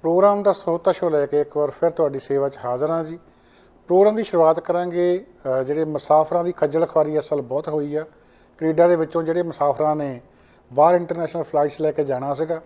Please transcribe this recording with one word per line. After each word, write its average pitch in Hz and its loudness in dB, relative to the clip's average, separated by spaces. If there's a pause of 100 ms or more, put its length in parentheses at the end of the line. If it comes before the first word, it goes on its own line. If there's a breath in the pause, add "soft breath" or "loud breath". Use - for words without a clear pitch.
ਪ੍ਰੋਗਰਾਮ 202 4
ਦਾ 196 2
ਸਰੋਤਾ 170 -2
ਸ਼ੋਅ 175 -2
ਲੈ 147 0
ਕੇ 147 0
ਇੱਕ 147 -4
ਵਾਰ 147 0
ਫਿਰ 165 -2
ਤੁਹਾਡੀ 147 -2
ਸੇਵਾ 139 -2
'ਚ 131 -10
ਹਾਜ਼ਰ 127 -4
ਹਾਂ 165 -4
ਜੀ। 165 -12 (720 soft breath)
ਪ੍ਰੋਗਰਾਮ 202 4
ਦੀ 220 -2
ਸ਼ੁਰੂਆਤ 165 2
ਕਰਾਂਗੇ, 175 -2 (360)
ਅ, - -2
ਜਿਹੜੇ 147 -2
ਮੁਸਾਫਰਾਂ 156 0
ਦੀ 175 -4
ਖੱਜਲ 156 0
ਖੁਆਰੀ 151 0
ਅਸਲ 147 -4
ਬਹੁਤ 135 -6
ਹੋਈ 147 -4
ਆ। 156 -6 (540 soft breath)
ਕੈਨੇਡਾ 160 4
ਦੇ 175 4
ਵਿੱਚੋਂ 160 -2
ਜਿਹੜੇ 165 -2
ਮੁਸਾਫਰਾਂ 151 0
ਨੇ 135 -6 (520 soft breath)
ਬਾਹਰ 156 6
ਇੰਟਰਨੈਸ਼ਨਲ 170 -4
ਫਲਾਈਟਸ 147 -2
ਲੈ 151 0
ਕੇ 151 -2
ਜਾਣਾ 135 -4
ਸੀਗਾ 160 -4